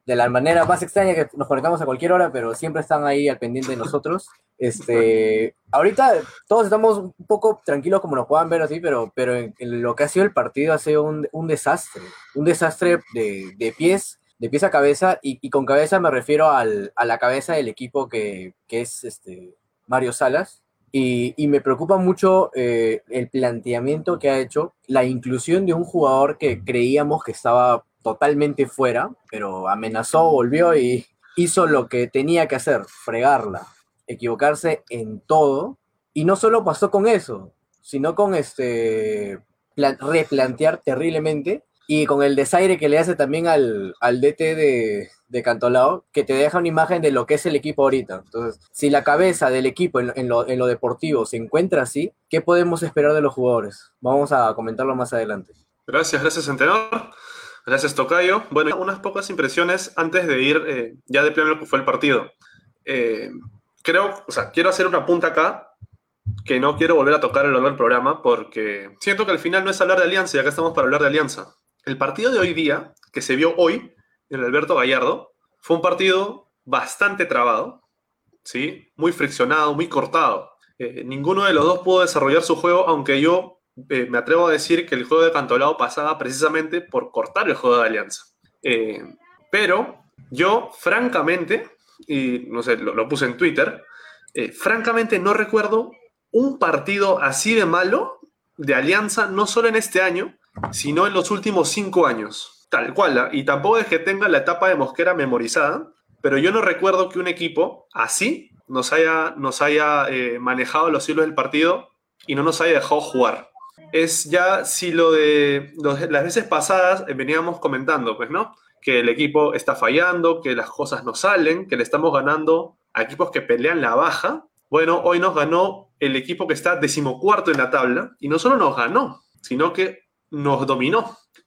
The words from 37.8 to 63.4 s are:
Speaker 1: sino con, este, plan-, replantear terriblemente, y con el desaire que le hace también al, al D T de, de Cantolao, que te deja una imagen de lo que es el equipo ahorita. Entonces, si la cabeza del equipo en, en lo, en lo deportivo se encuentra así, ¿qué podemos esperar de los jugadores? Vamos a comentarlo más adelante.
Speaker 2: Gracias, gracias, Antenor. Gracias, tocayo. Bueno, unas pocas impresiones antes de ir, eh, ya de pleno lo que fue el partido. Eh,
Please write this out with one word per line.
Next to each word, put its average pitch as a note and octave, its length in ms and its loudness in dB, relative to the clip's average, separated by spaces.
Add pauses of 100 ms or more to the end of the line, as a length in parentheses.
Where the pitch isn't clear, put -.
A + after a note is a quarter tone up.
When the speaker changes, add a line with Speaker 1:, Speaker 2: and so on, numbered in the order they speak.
Speaker 1:
sino C#3+ 320 -4
con, G3 220 0
este, A2 1040 -4 (360)
plan-, C#3 240 0
replantear D3 840 0
terriblemente, D#3 800 -2 (220)
y D3+ 200 2
con C#3+ 180 2
el C#3+ 120 2
desaire F3 420 2
que D3+ 100 0
le D3 100 4
hace E3+ 180 2
también D3+ 320 0
al, A2+ 520 0
al B2 220 2
D C#3+ 100 4
T D#3 240 -2
de, A#2+ 540 0 (180)
de A#2+ 160 -4
Cantolao, B2 720 2
que C#3+ 100 0
te C3+ 100 -2
deja D3 240 2
una E3+ 120 0
imagen D#3+ 320 0
de D3+ 100 2
lo B2 140 0
que - 80 0
es D3 120 -2
el D#3 120 0
equipo C#3+ 260 -2
ahorita. B2+ 400 0
Entonces, A2+ 380 -8 (100)
si - 180 -2
la C#3+ 140 4
cabeza E3 460 2
del C3 160 0
equipo D3 340 0
en, B2 160 -2
en B2+ 140 -4
lo, A#2 180 2
en B2+ 120 -2
lo B2+ 80 2
deportivo B2 580 -2
se - 100 -10
encuentra D3+ 460 0
así, C#3+ 320 -6 (160)
¿qué D#3+ 100 0
podemos F3 440 2
esperar D3+ 280 2
de D3+ 80 2
los C#3+ 140 0
jugadores? A#2 640 -2
Vamos C#3 320 0
a A#2+ 240 2
comentarlo A#2 400 -4
más B2+ 160 -4
adelante. G#2+ 400 -6 (340)
Speaker 2:
Gracias, C#3 360 -2
gracias, D#3+ 260 -2
Antenor. E3+ 420 0 (760)
Gracias, C#3 300 0
tocayo. F3+ 540 2
Bueno, D3+ 280 0
unas F#3+ 220 -6
pocas G3 300 -8
impresiones F3 680 -2
antes E3+ 280 -2
de C3+ 160 0
ir, D3+ 240 2
eh, B2 300 -6 (120)
ya C#3 140 2
de D3 100 2
pleno D#3 180 2
lo D#3 100 0
que D#3 60 -12
fue C3+ 140 0
el C3+ 60 -6
partido. C#3 460 0 (540)
Eh, A2+ 440 -4 (540)